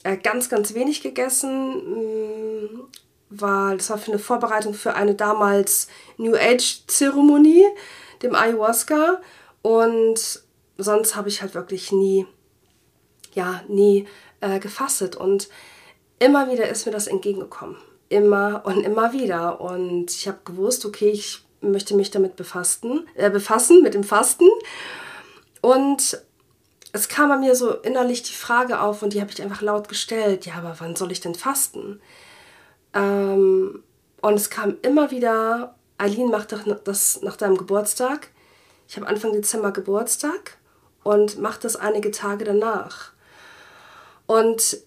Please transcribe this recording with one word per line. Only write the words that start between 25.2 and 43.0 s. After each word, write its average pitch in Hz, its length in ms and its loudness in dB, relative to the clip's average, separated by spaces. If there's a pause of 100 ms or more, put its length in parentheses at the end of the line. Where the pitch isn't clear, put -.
Und 269 580 2 (720)
es 202 160 -4
kam 294 220 2
bei 269 80 2
mir 262 160 4
so 247 220 0
innerlich 247 480 -2
die - 100 -12
Frage 240 480 -2
auf 208 200 -2
und 202 120 -2
die 202 80 -2
hab 202 80 -8
ich - 100 -14
einfach 202 220 -10
laut 208 260 -2
gestellt, 208 560 -2
"Ja, 165 120 -14
aber 170 240 -12
wann 165 160 -8
soll 175 160 -6
ich 185 100 -10
denn 170 120 -8
fasten?" 208 680 -6 (920)
Ähm, 196 880 2 (380)
und 214 140 2
es 208 160 -2
kam 202 320 -4
immer 294 280 2
wieder, 233 640 -2 (200)
"Eileen, 214 340 0
mach 208 140 -2
doch 214 160 -10 (240)
das - 380 -2
nach 196 140 -8
deinem 196 200 2
Geburtstag." 208 720 -2 (580)
Ich - 120 -18
hab 208 100 -10
Anfang 214 240 -2
Dezember 208 400 -2
Geburtstag 233 840 -4 (440)
und 208 360 2
mach 214 180 -6
das 240 200 -6
einige 214 340 -2
Tage 208 340 -6
danach. 208 680 -2 (1120)